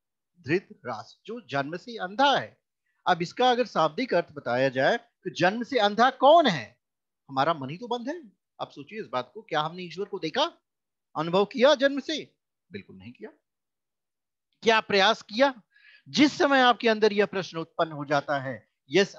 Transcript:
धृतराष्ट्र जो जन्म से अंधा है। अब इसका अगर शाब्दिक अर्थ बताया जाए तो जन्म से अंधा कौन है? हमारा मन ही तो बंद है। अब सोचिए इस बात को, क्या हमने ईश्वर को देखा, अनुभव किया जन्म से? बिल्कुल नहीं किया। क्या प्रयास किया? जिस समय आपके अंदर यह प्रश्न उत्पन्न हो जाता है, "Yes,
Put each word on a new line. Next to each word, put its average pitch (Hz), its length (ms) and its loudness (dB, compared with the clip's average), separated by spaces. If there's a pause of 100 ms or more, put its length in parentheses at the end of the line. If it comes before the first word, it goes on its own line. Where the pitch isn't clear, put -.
(400)
धृतराष्ट्र 123 840 -6
जो 233 140 -12
जन्म 139 360 -6
से 226 200 -14
अंधा 214 420 0
है। 113 220 -10 (460)
अब 175 160 0
इसका 240 280 0
अगर 240 160 0
शाब्दिक 165 480 -2
अर्थ 170 180 -2
बताया 131 360 0
जाए 135 280 2
तो - 340 -12
जन्म 185 320 0
से 247 160 -4
अंधा 208 320 2
कौन 294 360 6
है? 147 320 -4 (500)
हमारा 143 260 0
मन 135 160 -10
ही 160 60 -12
तो 233 120 -16
बंद 233 200 -6
है। 302 240 -12 (280)
अब - 80 -10
सोचिए 147 320 -16
इस 143 60 -12
बात 123 280 -8
को, 220 80 -16
क्या 160 180 -4
हमने 165 220 -8
ईश्वर 175 220 -10
को 196 140 -12
देखा, 247 400 -4 (580)
अनुभव 170 280 0
किया 247 300 4
जन्म 277 260 -2
से? 262 340 -10 (380)
बिल्कुल 98 240 -16
नहीं 98 160 -20
किया। - 180 -20 (1300)
क्या 220 180 4
प्रयास 202 420 2
किया? 254 400 0 (460)
जिस 220 300 2
समय 277 220 4
आपके 247 280 4
अंदर 214 240 2
यह 202 140 2
प्रश्न 180 320 -8
उत्पन्न 160 340 -4
हो 143 120 -8
जाता 143 340 0
है, 127 320 -10 (220)
"Yes, 190 260 2